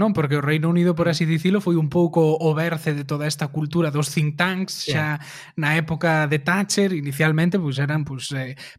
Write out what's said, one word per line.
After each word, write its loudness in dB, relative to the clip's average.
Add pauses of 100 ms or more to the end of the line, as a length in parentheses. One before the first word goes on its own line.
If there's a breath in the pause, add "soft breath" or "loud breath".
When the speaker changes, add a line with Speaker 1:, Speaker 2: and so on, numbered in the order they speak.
Speaker 1:
non? 2
Porque 0
o 0
Reino 0
Unido, 4
por 2
así 0
dicilo, 2
foi 2
un 2
pouco 4
o 2
berce -2
de -6
toda -2
esta -4
cultura 0
dos 0
think 0
tanks, -4
Speaker 2:
Sí. -2
Speaker 1:
xa -2 (400 loud breath)
na 0
época 0
de 0
Thatcher, 2
inicialmente, 2
pois, -2
eran, 0
pois, -8
eh, -6 (240 loud breath)